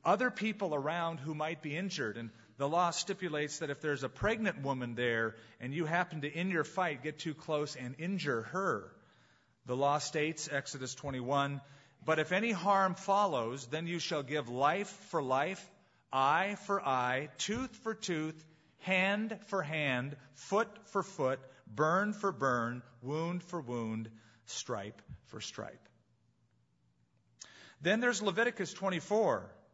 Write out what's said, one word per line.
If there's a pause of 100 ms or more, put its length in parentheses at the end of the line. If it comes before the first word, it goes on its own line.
other
people
around
who
might
be
injured.
And (260)
the
law
stipulates
that
if
there's
a
pregnant
woman
there (240)
and
you
happen
to,
in
your
fight,
get
too
close
and
injure
her, (720)
the
law
states,
Exodus
twenty-one, (420)
"But
if
any
harm
follows,
then
you
shall
give
life (200)
for
life, (460)
eye (100)
for
eye, (120)
tooth
for
tooth, (320)
hand
for
hand, (180)
foot (200)
for
foot, (260)
burn
for
burn, (180)
wound
for
wound, (340)
stripe (260)
for
stripe." (1900)
Then
there's
Leviticus
twenty-four. (240)